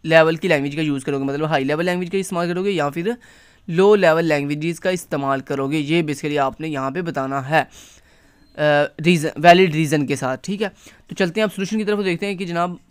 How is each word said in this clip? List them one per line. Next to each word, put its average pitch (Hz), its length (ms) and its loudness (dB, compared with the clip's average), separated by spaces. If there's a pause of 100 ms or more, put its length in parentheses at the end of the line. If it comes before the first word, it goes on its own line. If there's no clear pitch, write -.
लेवल 160 320 6
की 185 120 -4
लैंग्वेज 143 260 0
का 160 80 -4
यूज़ 139 220 -2
करोगे, 139 200 -4
मतलब 143 200 -4
हाई 151 200 0
लेवल 151 200 -2
लैंग्वेज 180 260 -4
का 196 80 -4
इस्तेमाल 175 300 -4
करोगे 185 220 -2
या 147 200 -2
फिर 175 260 -4 (540)
लो 190 240 6
लेवल 170 300 4
लैंग्वेजेस 151 540 -2
का 185 120 -2
इस्तेमाल 139 500 -4
करोगे, 139 380 -4
ये 156 240 0
basically 147 360 -4
आपने 139 300 -2
यहाँ 135 240 -4
पे 180 100 -6
बताना 139 380 -4
है, 139 280 0 (880)
अ, 147 260 2 (160)
रीज़न, 160 380 2
वैलिड 175 360 6
रीज़न 147 320 0
के 139 100 -2
साथ। 131 280 -4
ठीक 202 180 -6
है, 190 100 -6 (360)
तो 170 60 -12
चलते 185 260 -2
हैं 214 40 2
आप 196 60 -2
सॉल्यूशन 196 280 -6
की 214 60 -2
तरफ, 208 140 -2
देखते 190 280 -2
हैं 202 100 -6
कि 196 80 -8
जनाब 170 340 -4 (120)